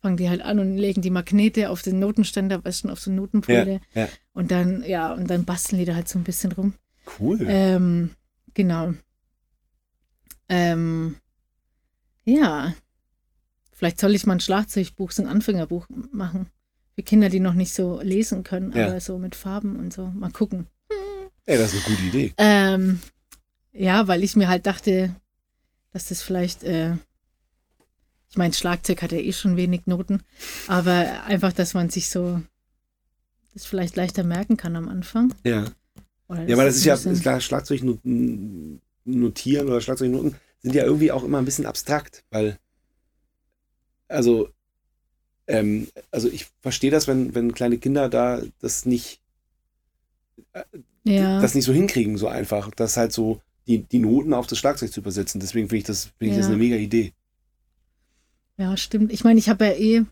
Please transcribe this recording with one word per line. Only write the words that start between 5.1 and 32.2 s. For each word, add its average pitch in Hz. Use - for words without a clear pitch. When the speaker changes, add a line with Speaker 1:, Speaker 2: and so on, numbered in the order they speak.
Speaker 1:
und 175
dann 175
basteln 180
die 180
da 175
halt 170
so 185
ein 170
bisschen 180
rum. 196
Speaker 2:
Cool. 175
Speaker 1:
Ähm, 180
genau. 170
Ähm, 165
ja. 175
Vielleicht -
soll 208
ich 196
mal 190
ein 175
Schlagzeugbuch, 196
so 208
ein -
Anfängerbuch 175
machen. 185
Für -
Kinder, 208
die 185
noch 185
nicht 180
so 180
lesen 190
können, 190
Speaker 2:
Ja. 220
Speaker 1:
aber 185
so 185
mit 185
Farben 196
und 175
so. 185
Mal 185
gucken. 190
Speaker 2:
Ey, 151
das 110
ist 98
eine 107
gute 92
Idee. 127
Speaker 1:
Ähm, 190
ja, 190
weil 180
ich 196
mir 196
halt 180
dachte, 185
dass -
das 180
vielleicht, 180
äh, 165
ich -
mein, 175
Schlagzeug 175
hat 170
ja 165
eh 185
schon 180
wenig 180
Noten, 185
aber 180
einfach, 190
dass 175
man 175
sich -
so 175